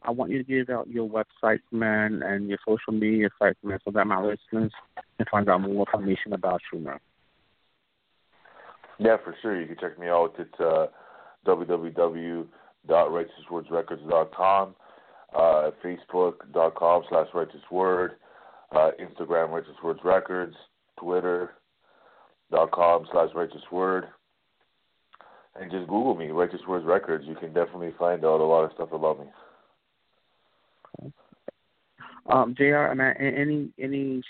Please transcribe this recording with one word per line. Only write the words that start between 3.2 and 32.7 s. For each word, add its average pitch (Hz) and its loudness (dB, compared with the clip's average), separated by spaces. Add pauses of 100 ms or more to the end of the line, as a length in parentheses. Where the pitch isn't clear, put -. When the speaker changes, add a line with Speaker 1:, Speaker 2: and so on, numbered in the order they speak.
Speaker 1:
sites, 95 4
man, 98 -6
so 101 -6
that 101 2
my 95 0
listeners 107 -2 (460)
can 113 -2
find 104 2
out 92 4
more 98 0
information 101 -2
about 90 -2 (100)
you, 87 -8
man. 71 -10 (2000)
Speaker 2:
Yeah, 110 6
for 85 -10
sure. 104 -2
You 80 -6
can 85 -14
check 90 -8
me 87 -8
out 85 2
at, 85 -6
uh, 80 2 (580)
w 87 2
w 85 -2
w 85 -2 (400)
dot 82 4
righteous 85 -4 (180)
words 82 -8
records 82 -6
dot 80 2
com, 95 2 (640)
uh, 76 4 (120)
facebook 90 -2 (180)
dot 82 2
com 85 4
slash 80 2
righteous 85 -6
word, 90 0 (560)
uh, 78 4 (100)
Instagram, 82 -2
Righteous 82 -8
Words 82 -4
Records, 90 0 (420)
twitter 90 -2 (1000)
dot 82 2
com 85 4
slash 82 2
righteous 85 -6 (100)
word, 92 -2 (1500)
and 92 -16
just 90 -8
Google 110 0
me, 82 -8
Righteous 87 -2
Words 87 -4
Records. 85 0
You 80 -12
can 80 -12
definitely 85 -2
find 87 0
out 78 4
a - 2
lot 80 4
of 78 -2
stuff 80 -10
about 78 -2
me. 71 -16 (3000)
Speaker 1:
Um, 123 4
J 143 4